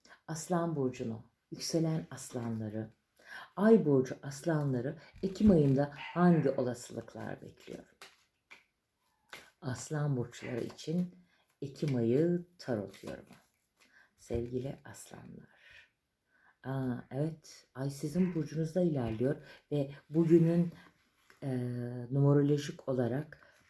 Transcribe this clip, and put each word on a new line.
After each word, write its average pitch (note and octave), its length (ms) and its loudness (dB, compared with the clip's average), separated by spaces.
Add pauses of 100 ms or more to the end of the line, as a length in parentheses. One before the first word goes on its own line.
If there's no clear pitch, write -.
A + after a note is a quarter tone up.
(280)
Aslan E3+ 480 -2
burcunu, B2+ 480 -4 (260)
yükselen D#3+ 600 -2
aslanları, A2 800 -6 (680)
ay G#3 280 6
burcu C#3 380 4
aslanları C#3+ 760 -2 (240)
Ekim G3 280 4
ayında C#3+ 420 4 (220)
hangi E3 360 6
olasılıklar - 920 -6
bekliyor? - 420 -16 (1800)
Aslan C#3+ 560 -2
burçları A#2 440 -4
için - 540 -4 (460)
Ekim C#3 360 -2
ayı D3+ 500 2 (120)
tarot G#2 460 -6
yorumu. - 320 -14 (840)
Sevgili B2 680 -6
aslanlar. - 1040 -20 (760)
Aa, C3 320 -4 (140)
evet, D3+ 640 -8
ay C3+ 160 -4
sizin E3+ 440 -2
burcunuzda D#3+ 460 -2
ilerliyor C3 560 0 (360)
ve C#3+ 180 0 (200)
bugünün, E3+ 600 6 (720)
e, C#3+ 60 -6 (600)
numerolojik C#3+ 800 4
olarak B2+ 500 -2 (300)